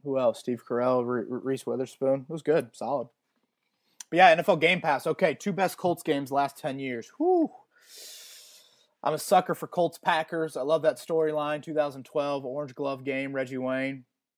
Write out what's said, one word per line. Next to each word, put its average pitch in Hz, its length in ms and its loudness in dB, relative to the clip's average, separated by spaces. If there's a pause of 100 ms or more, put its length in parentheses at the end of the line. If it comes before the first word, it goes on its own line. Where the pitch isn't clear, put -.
who 135 140 -2
else? 120 200 2
Steve 120 280 -4
Carell, 123 380 2
Re-, 120 240 -2
Re-, 120 140 -6
Reese 135 240 -4
Witherspoon. 131 640 -2
It 160 40 -10
was 160 100 -10
good. 147 320 0
Solid. 120 340 -6 (1000)
But 156 80 -2
yeah, 180 120 12
N 165 100 8
F 170 100 0
L 190 80 6
Game 165 240 2
Pass. 143 260 0
Okay, 160 280 0
two - 180 -6
best 180 240 0
Colts 175 260 -2
games 139 300 -2
last 139 240 0
ten 139 220 -6
years. 127 400 -8
Whew. 349 320 4 (1500)
I'm 143 120 0
a 151 40 -4
sucker 185 360 2
for 156 120 -12
Colts 170 320 -2
Packers. 160 580 -2
I 135 60 -4
love 151 200 0
that 151 140 2
storyline. 151 640 -2
Two 160 120 -10
thousand 143 300 -2
twelve 143 420 -4
Orange 131 280 -8
Glove 139 300 -6
game, 135 300 -4
Reggie 135 240 -4
Wayne. 131 460 -4 (340)